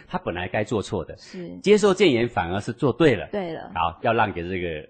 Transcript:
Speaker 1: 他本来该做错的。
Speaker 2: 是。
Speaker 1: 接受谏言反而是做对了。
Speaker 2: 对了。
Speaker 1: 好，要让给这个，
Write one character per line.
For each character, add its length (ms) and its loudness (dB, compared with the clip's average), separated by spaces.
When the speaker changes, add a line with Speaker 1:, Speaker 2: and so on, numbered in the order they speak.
Speaker 1:
他 100 -4
本 160 -6
来 140 -6
该 140 -2
做 200 -2
错 220 -6
的。 120 -16
Speaker 2:
是。 420 -14
Speaker 1:
接 200 6
受 160 4
谏 160 4
言 180 2
反 240 -4
而 80 -2
是 120 -6
做 200 0
对 240 4
了。 160 -8
Speaker 2:
对 200 -6
了。 220 -12
Speaker 1:
好， 280 -2
要 100 2
让 200 2
给 100 -6
这 180 -4
个， 280 -8